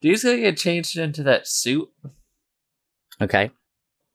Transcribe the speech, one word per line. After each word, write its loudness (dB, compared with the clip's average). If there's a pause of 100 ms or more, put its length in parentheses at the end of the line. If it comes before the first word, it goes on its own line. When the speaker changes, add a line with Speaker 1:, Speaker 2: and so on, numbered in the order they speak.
Speaker 1:
Dee's 2
gonna 2
get 0
changed -2
into -4
that 2
suit. -2 (1300)
Speaker 2:
Okay. 0 (640)